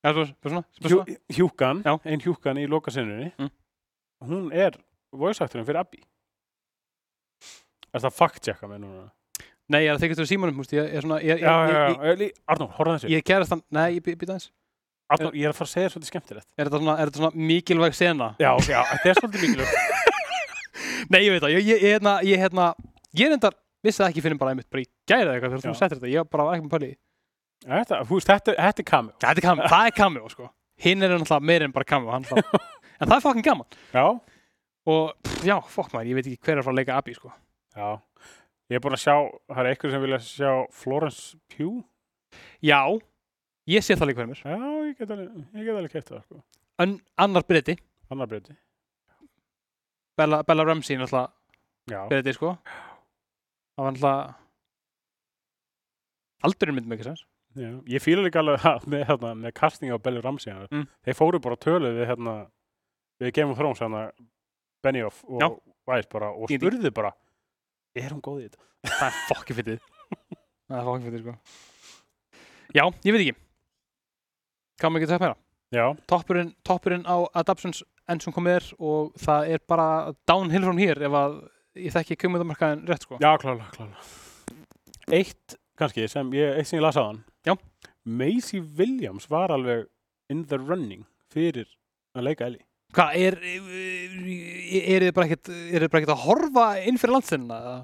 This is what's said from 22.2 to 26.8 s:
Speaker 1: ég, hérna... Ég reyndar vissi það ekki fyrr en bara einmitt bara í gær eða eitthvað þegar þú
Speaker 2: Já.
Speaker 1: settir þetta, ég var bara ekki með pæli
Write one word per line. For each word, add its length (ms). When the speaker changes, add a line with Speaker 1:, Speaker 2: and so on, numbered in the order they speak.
Speaker 1:
ég, 160
hérna... 260
Ég 160
reyndar 280
vissi 180
það 80
ekki 160
fyrr 80
en 80
bara 120
einmitt 160
bara 120
í 60
gær 160
eða 140
eitthvað 160
þegar 100
þú 80
Speaker 2:
Já. 80
Speaker 1:
settir 220
þetta, 100
ég 140
var 80
bara 140
ekki 100
með 80
pæli 140